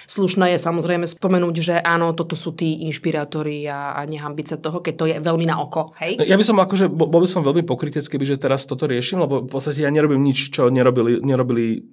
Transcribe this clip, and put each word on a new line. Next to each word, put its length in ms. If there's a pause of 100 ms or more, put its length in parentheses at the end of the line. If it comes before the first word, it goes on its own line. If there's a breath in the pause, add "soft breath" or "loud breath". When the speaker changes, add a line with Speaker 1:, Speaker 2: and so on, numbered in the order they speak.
Speaker 1:
Slušné 480
je 80
samozrejme 480
spomenúť, 480
že 240
áno, 320
toto 240
sú 160
tí 320
inšpirátori 800
a, 320
a 80
nehanbiť 400
sa 160
toho, 240
keď 80
to 160
je 80
veľmi 320
na 80
oko, 400
hej? 240
Speaker 2:
Ja 160
by 80
som 160
akože, 260
bo-, 220
bol 120
by 80
som 120
veľmi 240
pokrytec, 400
keby, 180
že 140
teraz 320
toto 160
riešim, 320
lebo 240
v 80
podstate 320
ja 80
nerobím 320
nič, 320
čo 160
nerobili, 500
nerobili 720